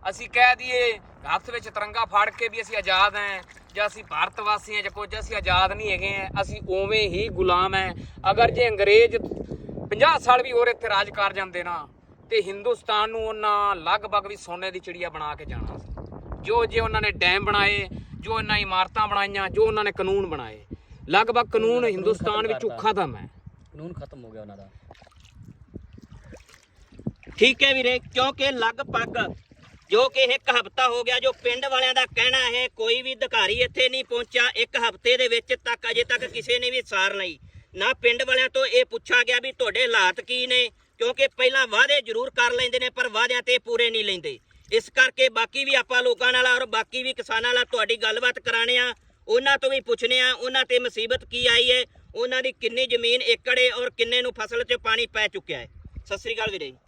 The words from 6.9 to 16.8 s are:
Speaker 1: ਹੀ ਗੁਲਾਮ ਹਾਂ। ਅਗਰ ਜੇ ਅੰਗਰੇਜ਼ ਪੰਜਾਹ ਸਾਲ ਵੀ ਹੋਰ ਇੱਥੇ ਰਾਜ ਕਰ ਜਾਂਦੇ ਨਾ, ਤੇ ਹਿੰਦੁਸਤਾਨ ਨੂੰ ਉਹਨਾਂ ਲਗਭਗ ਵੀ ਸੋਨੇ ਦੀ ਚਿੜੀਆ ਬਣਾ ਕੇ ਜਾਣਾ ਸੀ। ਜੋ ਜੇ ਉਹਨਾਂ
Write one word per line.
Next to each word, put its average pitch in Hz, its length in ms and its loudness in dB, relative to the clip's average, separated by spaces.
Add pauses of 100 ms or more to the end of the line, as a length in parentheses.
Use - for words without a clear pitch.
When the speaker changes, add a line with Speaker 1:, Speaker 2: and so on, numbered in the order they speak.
Speaker 1:
ਹੀ 196 200 -4
ਗੁਲਾਮ 185 460 2
ਹਾਂ। 190 180 0 (380)
ਅਗਰ 233 200 6
ਜੇ 247 160 2
ਅੰਗਰੇਜ਼ 220 480 6 (720)
ਪੰਜਾਹ 277 300 4
ਸਾਲ 247 240 4
ਵੀ 262 80 -6
ਹੋਰ 240 160 4
ਇੱਥੇ 233 220 -2
ਰਾਜ 202 200 0
ਕਰ 196 240 -2
ਜਾਂਦੇ 185 300 -6
ਨਾ, 170 240 -8 (440)
ਤੇ 220 100 2
ਹਿੰਦੁਸਤਾਨ 208 680 -2
ਨੂੰ 226 180 -6
ਉਹਨਾਂ 208 480 0
ਲਗਭਗ 202 520 -2
ਵੀ 202 80 -10
ਸੋਨੇ 180 360 -8
ਦੀ 185 80 -10
ਚਿੜੀਆ 175 300 -10
ਬਣਾ 151 260 -8
ਕੇ 147 100 -16
ਜਾਣਾ - 320 -10
ਸੀ। - 680 -14
ਜੋ 226 220 2
ਜੇ 226 140 0
ਉਹਨਾਂ 220 220 0